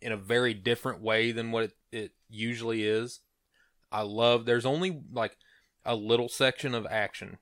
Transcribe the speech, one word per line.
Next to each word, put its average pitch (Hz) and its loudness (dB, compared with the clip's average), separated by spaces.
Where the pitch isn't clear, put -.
in 113 -6
a 107 -2
very 117 2
different 110 -2
way 110 2
than 113 -4
what 113 0
it, 104 -6
it 107 -8
usually 113 -4
is. 110 0
I 107 -2
love, 113 4
there's 120 2
only, 160 -2
like, 113 -4
a 120 0
little 117 2
section 131 0
of 110 -4
action. 95 -4